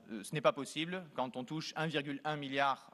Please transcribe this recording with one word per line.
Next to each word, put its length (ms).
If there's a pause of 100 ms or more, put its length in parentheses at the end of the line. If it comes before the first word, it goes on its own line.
(100)
euh, 140
ce 100
n'est 60
pas 120
possible 520 (100)
quand 220
on 80
touche 320
un 100
virgule 380
un 120
milliard, 580